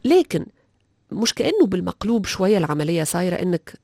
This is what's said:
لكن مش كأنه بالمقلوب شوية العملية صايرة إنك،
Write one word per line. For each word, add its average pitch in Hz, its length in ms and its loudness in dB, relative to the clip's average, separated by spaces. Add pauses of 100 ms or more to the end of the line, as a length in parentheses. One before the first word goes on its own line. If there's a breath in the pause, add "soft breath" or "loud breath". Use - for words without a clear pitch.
لكن 294 420 2 (680)
مش 226 220 -2
كأنه 330 320 2
بالمقلوب 190 600 -2
شوية 196 320 2
العملية 156 460 0
صايرة 175 300 -2
إنك، 175 380 -4 (120)